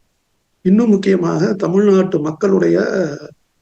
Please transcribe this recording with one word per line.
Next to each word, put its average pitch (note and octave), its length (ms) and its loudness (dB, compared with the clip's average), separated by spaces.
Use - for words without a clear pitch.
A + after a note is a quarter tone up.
இன்னும் A3 280 2
முக்கியமாக F#3+ 640 0
தமிழ்நாட்டு F#3+ 680 0
மக்களுடைய F3 880 -2